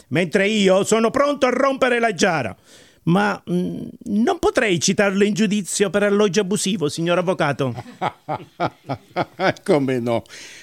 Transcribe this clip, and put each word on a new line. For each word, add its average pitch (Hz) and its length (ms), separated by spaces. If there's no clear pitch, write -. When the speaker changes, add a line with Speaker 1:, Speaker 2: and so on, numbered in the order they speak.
Speaker 1:
mentre 190 380
io 196 360
sono 226 260
pronto 277 360
a 247 60
rompere 254 480
la 226 140
giara. 151 420
Ma, 190 460
mm, 175 380
non 240 320
potrei 220 420
citarlo 196 420
in 208 100
giudizio 202 560
per 208 140
alloggio 208 380
abusivo, 185 480
signor 170 300
avvocato? 147 540
Speaker 2:
<laughs> - 960
Come 135 360
no? 117 240